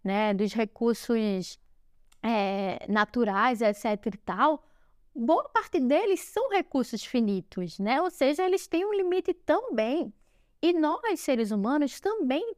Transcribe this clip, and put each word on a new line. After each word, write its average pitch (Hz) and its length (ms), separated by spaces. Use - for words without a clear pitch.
né, 208 320
dos 196 180
recursos, 220 1080
eh, 196 680
naturais, 214 720
et 208 120
cetera 208 400
e - 40
tal, 269 460
boa 320 340
parte 415 320
deles 320 400
são 523 300
recursos 269 540
finitos, 196 760
né? 226 220
Ou 359 100
seja, 294 340
eles 370 220
têm 339 180
um 427 80
limite 370 420
também. 294 760
E 339 120
nós, 349 480
seres 226 300
humanos, 247 500
também 392 580